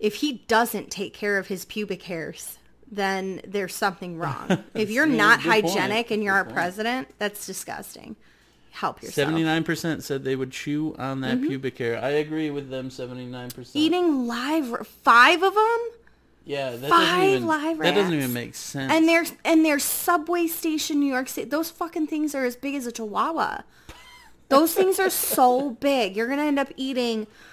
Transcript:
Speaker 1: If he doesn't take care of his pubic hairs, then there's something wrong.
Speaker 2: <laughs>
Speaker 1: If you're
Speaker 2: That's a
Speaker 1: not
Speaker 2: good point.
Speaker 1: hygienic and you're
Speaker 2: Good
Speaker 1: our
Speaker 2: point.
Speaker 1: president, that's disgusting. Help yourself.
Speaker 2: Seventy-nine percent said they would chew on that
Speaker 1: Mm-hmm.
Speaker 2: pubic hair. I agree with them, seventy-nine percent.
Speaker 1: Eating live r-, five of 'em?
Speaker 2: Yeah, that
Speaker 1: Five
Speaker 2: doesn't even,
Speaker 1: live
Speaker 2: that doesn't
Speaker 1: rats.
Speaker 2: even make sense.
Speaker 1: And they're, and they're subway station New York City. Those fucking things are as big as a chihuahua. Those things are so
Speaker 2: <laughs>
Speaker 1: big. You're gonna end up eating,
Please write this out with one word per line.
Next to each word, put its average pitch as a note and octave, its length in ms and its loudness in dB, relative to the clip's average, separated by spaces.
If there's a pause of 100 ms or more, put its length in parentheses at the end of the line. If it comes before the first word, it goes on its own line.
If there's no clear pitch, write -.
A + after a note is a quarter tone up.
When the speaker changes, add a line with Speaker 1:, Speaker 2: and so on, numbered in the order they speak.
Speaker 1:
If G#3+ 160 0
he C#4+ 320 -4
doesn't A3+ 420 0
take - 240 -8
care G#3 240 -2
of F#3+ 80 -6
his F3+ 180 -8
pubic G3 400 -8
hairs, E3 540 -10 (320)
then F#3+ 560 -4
there's F#3+ 280 -6
something F3+ 440 -4
wrong. E3+ 500 -2
Speaker 2:
<laughs> - 60 -16
Speaker 1:
If G#3+ 160 -2
you're C4+ 160 2
Speaker 2:
That's C#4+ 80 4
a A3+ 40 4
Speaker 1:
not A3 240 8
Speaker 2:
good B3 80 0
point. G#3+ 160 4
Speaker 1:
hygienic G3+ 440 0
and G#3+ 120 0
you're G3+ 120 0
Speaker 2:
Good G3 40 6
Speaker 1:
our F#3 60 2
Speaker 2:
point. E3 120 -12
Speaker 1:
president, G#3+ 520 -4 (100)
that's G3+ 280 -6
disgusting. - 680 -12 (560)
Help - 300 -6
yourself. - 120 -12
Speaker 2:
Seventy-nine D#3+ 480 0
percent D#3+ 400 -4
said C3+ 220 -6
they C3+ 100 -2
would C3 160 -4
chew D3+ 480 -4
on C3+ 220 -6
that C3 180 -2
Speaker 1:
Mm-hmm. C4 80 -2
Speaker 2:
pubic C3+ 320 -4
hair. A#2 240 -2
I B2+ 80 -2
agree D#3 400 -2
with C#3 200 -8
them, C3 200 -8
seventy-nine B2 640 -12
percent. - 240 -12
Speaker 1:
Eating D#4+ 500 2
live B3 460 -2
r-, A#3+ 100 -6
five C4+ 640 6
of F#4+ 120 4
'em? A4+ 220 4 (680)
Speaker 2:
Yeah, C#3 280 -4
that B2 180 -4
Speaker 1:
Five E4 180 6
Speaker 2:
doesn't F4+ 220 2
even, F#4+ 160 2
Speaker 1:
live D#4 320 -2
Speaker 2:
that F3+ 160 2
doesn't F#3+ 180 2
Speaker 1:
rats. D3 120 0
Speaker 2:
even B2 100 -4
make A#2+ 220 -8
sense. C3+ 360 -4
Speaker 1:
And D#4+ 160 6
they're, E4 160 4 (200)
and D#4+ 200 6
they're D4+ 140 4
subway E4+ 720 0
station D#4 520 -2
New C#4+ 100 2
York C4 180 -2
City. - 200 -8
Those D#4+ 220 -2
fucking E4 380 -4
things D4+ 260 -2
are C4+ 100 -2
as B3 120 -2
big C#4 180 -6
as C#4 100 -4
a A#3+ 80 -8
chihuahua. A3+ 680 -4 (880)
Those D#4+ 240 6
things F#4+ 240 4
are F#4+ 100 4
so C4 640 2
Speaker 2:
<laughs> A3+ 100 -12
Speaker 1:
big. B3 360 2
You're A3+ 120 -2
gonna C#4 140 0
end D4 160 2
up C4+ 180 -2
eating, A#3+ 520 -2 (240)